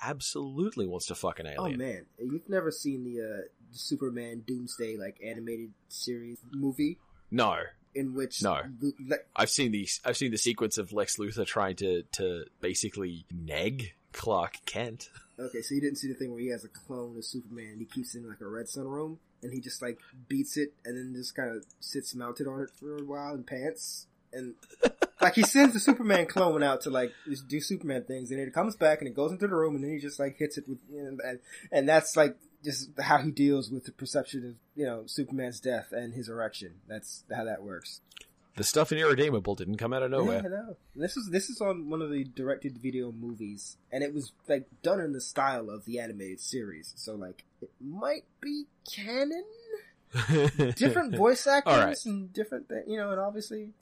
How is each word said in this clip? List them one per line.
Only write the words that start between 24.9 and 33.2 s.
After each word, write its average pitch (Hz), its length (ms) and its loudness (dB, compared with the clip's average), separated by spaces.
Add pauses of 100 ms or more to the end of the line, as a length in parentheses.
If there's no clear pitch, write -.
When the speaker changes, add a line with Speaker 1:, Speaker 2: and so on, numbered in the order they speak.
Speaker 2:
like, - 140 8
he 220 80 8
sends 269 320 10
the 202 40 0
Superman 208 460 6
clone 165 380 4
out 135 180 4
to, 151 80 -4
like, 127 220 2 (180)
just 135 180 -6
do 147 140 -2
Superman 139 440 -2
things, 127 260 -6
and 135 80 -2
it 135 120 -4
comes 202 240 2
back 156 220 8
and 143 100 -6
it 117 80 -8
goes 147 160 2
into 190 160 0
the 196 60 -2
room, 160 220 4
and 139 80 -2
then 147 80 -2
he 151 80 -4
just, 143 200 -6
like, 139 200 -2
hits 147 180 -2
it 143 100 -8
with, 135 120 -6 (120)
and, 139 320 -8
and, 123 160 -6 (320)
and 139 160 6
that's, 156 300 6
like, 147 180 8 (280)
just 131 260 -6 (100)
how 147 200 8